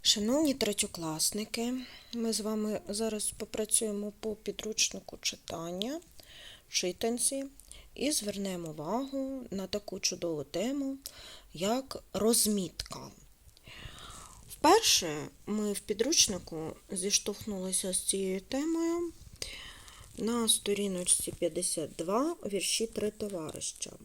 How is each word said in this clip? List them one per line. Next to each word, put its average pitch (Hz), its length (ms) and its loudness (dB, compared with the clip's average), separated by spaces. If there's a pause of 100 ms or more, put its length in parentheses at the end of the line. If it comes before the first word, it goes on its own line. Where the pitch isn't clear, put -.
Шановні 254 500 6
третьокласники, 208 1160 0 (420)
ми 226 180 0
з 214 80 0
вами 214 480 0
зараз 214 420 0
попрацюємо 208 920 0
по 220 140 -2
підручнику - 880 -2
читання, 190 800 -4 (680)
читанці, 233 760 0 (500)
і 277 160 0
звернемо 190 600 -2
увагу 262 800 -2
на 190 160 -4
таку 190 340 -4
чудову 165 440 -2
тему, 269 520 -2 (580)
як 220 480 0 (100)
розмітка. 208 880 2 (1500)
Вперше 190 760 6 (180)
ми 208 260 2
в 202 80 -2
підручнику 196 960 4 (160)
зіштовхнулися 190 1000 0
з - 80 0
цією 190 400 0
темою 330 720 0 (1040)
на 226 300 2
сторіночці 196 880 2
п'ятдесят 170 600 0
два, 240 460 2
вірші 196 420 0
«Три 208 240 -2
товариша». - 800 -6 (140)